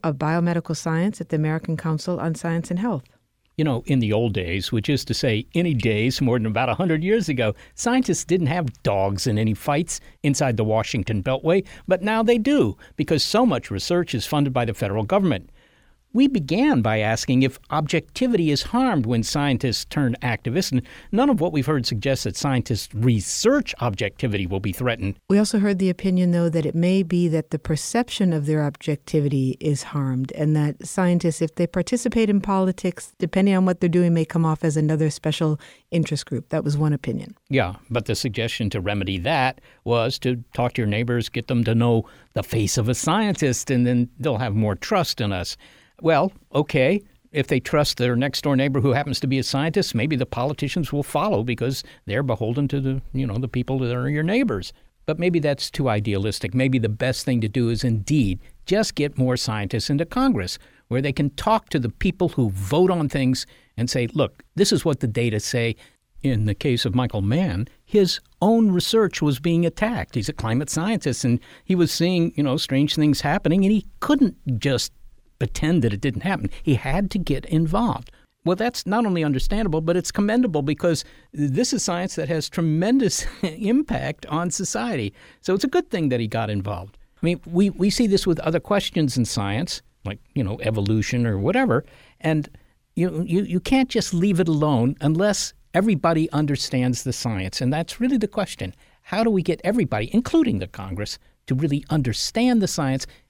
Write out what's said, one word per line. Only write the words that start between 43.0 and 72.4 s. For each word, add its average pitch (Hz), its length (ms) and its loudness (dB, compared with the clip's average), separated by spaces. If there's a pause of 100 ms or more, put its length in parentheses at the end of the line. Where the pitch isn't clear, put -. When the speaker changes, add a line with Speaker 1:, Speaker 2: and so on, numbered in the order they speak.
Speaker 2:
and 123 160 2
then 123 240 2 (100)
they'll 131 200 0
have 113 160 -2
more 107 180 2
trust - 480 -2
in 107 100 0
us. 90 240 -6 (460)
Well, 160 300 2 (240)
okay, 147 460 2 (320)
if 139 140 -2
they 135 120 2
trust - 380 0
their 123 180 0
next-door 135 400 0
neighbor 135 240 2
who 135 140 2
happens 143 260 -2
to 143 80 -2
be 131 100 0
a 123 60 0
scientist, 156 500 -2
maybe 143 220 0
the 123 100 -2
politicians 143 680 -4
will 143 100 -2
follow 151 400 -2
because 123 400 -4 (220)
they're 110 180 -2
beholden 123 460 -2
to 139 100 -2
the, 131 220 -2 (100)
you 135 160 -2
know, 104 100 -4
the 127 120 -4
people 127 300 -2
that 123 140 -2
are 123 160 -2
your 147 140 0
neighbors. 180 480 -2 (340)
But 160 140 -2
maybe 170 200 2
that's 143 300 -2
too 131 200 -2
idealistic. 104 640 -2
Maybe 131 240 2
the 110 80 0
best 123 380 -2
thing 123 160 2
to 107 80 -2
do 120 180 0
is 117 160 0
indeed 113 560 2 (260)
just 202 300 0
get 143 220 -2
more 127 180 2
scientists 107 540 -4
into 151 160 0
Congress 202 520 0 (300)
where 127 140 0
they 143 100 0
can 139 200 0
talk - 400 0
to 156 80 2
the 123 100 0
people 180 400 0
who 120 220 2
vote 147 400 2
on 160 180 0
things 131 360 0 (300)
and 117 140 -2
say, 120 240 0
"Look, - 300 -2 (120)
this 196 160 4
is 185 140 2
what 147 160 0
the 131 60 0
data 110 340 0
say." 117 340 -2 (480)
In 117 220 2
the 101 100 0
case 127 300 0
of 104 100 -2
Michael 120 260 0
Mann, 113 460 0 (160)
his 196 380 2 (200)
own 220 300 4
research 190 500 2
was 143 180 2
being 170 260 2
attacked. 214 500 -2
He's 107 140 -2
a - 40 -6
climate 120 360 -2
scientist, 160 560 -2
and 120 160 2 (240)
he 185 100 2
was 170 160 4
seeing, 170 460 2
you 147 60 0